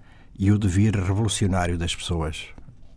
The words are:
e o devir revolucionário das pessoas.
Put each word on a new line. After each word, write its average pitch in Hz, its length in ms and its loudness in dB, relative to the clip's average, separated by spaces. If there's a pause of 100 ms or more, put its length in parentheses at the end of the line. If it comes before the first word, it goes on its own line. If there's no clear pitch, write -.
(380)
e 98 120 4
o 104 80 6
devir 101 380 2
revolucionário 95 800 0
das 82 180 -2
pessoas. 80 520 -6 (500)